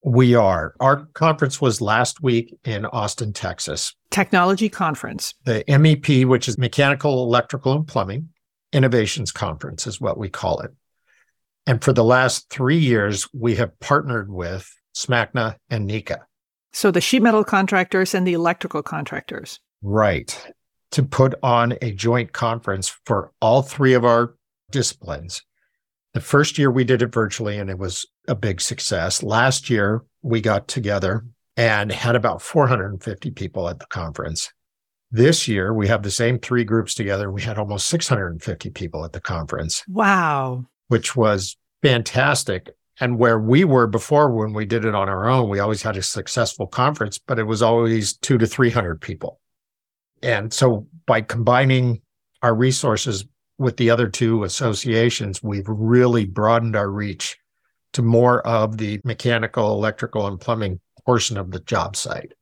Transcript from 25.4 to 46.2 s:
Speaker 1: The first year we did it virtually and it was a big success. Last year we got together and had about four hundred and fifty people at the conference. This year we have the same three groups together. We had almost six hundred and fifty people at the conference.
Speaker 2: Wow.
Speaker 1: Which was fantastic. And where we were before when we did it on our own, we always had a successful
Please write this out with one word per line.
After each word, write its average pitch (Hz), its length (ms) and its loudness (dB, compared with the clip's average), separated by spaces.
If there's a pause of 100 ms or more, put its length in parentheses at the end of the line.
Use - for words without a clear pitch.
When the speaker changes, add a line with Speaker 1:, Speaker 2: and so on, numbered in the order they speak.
Speaker 1:
The - 80 -4
first - 380 2
year 139 120 4
we 123 140 2
did 120 180 2
it 117 100 -4
virtually 104 460 -2
and 95 120 -6
it 90 80 -8
was 92 280 -8 (220)
a - 80 -2
big 95 240 -4
success. - 640 -4
Last 120 460 0
year 110 360 0 (180)
we 113 180 0
got 101 280 0
together 101 580 -2 (300)
and 107 340 2
had 117 260 0
about 110 240 0
four 143 280 2
hundred 101 240 0
and 92 100 -12
fifty 107 280 -10
people 92 380 -6
at 85 120 -8
the - 60 -20
conference. - 640 -8 (580)
This 131 380 4
year 104 260 0
we 104 140 0
have 107 140 0
the 101 80 -6
same 120 280 0
three 120 260 0
groups 107 300 0
together. 101 360 -4
We 98 120 -8
had 107 160 -6
almost 101 300 -4
six 165 200 -2
hundred 98 200 0
and 82 140 -10
fifty - 280 -8
people 80 340 -10
at 82 80 -12
the 85 80 -10
conference. 82 680 -6
Speaker 2:
Wow. 160 800 -2 (220)
Speaker 1:
Which 113 280 0
was 104 400 0 (260)
fantastic. 127 880 0 (300)
And 123 180 -2
where 113 220 4
we 123 240 4
were 127 240 4
before 143 420 2
when 110 220 -2
we 107 140 -4
did 110 180 -2
it 110 100 0
on 98 140 0
our 98 200 -2
own, 127 200 2
we 98 100 -2
always 104 240 -2
had 107 140 -4
a 95 60 -6
successful - 680 -4